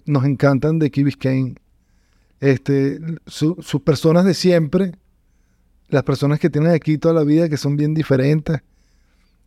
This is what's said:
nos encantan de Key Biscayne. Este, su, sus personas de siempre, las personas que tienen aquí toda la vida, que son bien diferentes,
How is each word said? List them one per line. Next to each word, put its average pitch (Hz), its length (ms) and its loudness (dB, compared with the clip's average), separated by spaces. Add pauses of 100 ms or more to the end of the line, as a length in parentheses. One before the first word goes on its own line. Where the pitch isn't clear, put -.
nos 143 220 0
encantan 143 520 0
de 151 120 0
Key 139 140 0
Biscayne. 131 500 -2 (840)
Este, 139 600 0 (280)
su, 156 340 -2
sus 147 220 -6
personas 160 420 2
de 190 80 4
siempre, 175 600 0 (1000)
las 135 140 0
personas 143 360 -2
que 180 80 0
tienen 151 240 0
aquí 156 240 0
toda 165 160 0
la 160 100 2
vida, 151 280 2
que 143 80 -2
son 143 180 -2
bien 147 160 -2
diferentes, 151 680 0 (840)